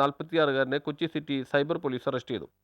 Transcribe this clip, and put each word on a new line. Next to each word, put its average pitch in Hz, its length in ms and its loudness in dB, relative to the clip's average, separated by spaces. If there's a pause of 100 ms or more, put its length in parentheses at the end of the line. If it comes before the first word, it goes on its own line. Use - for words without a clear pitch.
നാൽപത്തിയാറുകാരനെ 143 760 2
കൊച്ചി 151 360 -4
സിറ്റി 147 300 -2
സൈബർ 147 340 2
പോലീസ് 135 320 -4
അറസ്റ്റ് 127 240 -4
ചെയ്തു. 85 140 -6 (160)